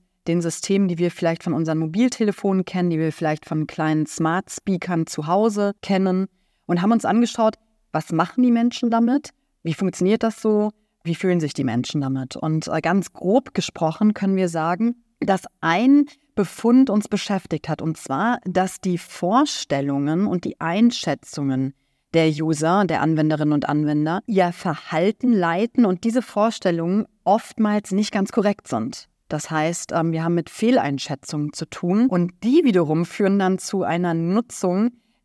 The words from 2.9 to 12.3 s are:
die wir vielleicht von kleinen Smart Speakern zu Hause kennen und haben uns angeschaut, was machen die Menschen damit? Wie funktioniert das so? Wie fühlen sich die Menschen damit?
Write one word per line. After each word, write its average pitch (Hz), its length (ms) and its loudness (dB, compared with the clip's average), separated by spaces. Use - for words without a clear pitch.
die 160 80 0
wir 160 140 0
vielleicht 156 340 -4
von 156 220 -2
kleinen 156 380 0
Smart 165 440 -2
Speakern 175 560 -4
zu 151 220 -8
Hause 202 440 2
kennen 190 440 0
und 175 160 0
haben 208 80 2
uns 233 140 2
angeschaut, 220 500 2
was 156 200 -4
machen 175 300 0
die 247 80 4
Menschen 233 400 0
damit? 233 400 0
Wie 165 100 -2
funktioniert 190 520 0
das 220 180 -4
so? 214 300 2
Wie 165 100 -2
fühlen 180 260 0
sich 147 140 -2
die 139 100 -2
Menschen 120 360 -2
damit? 135 360 -4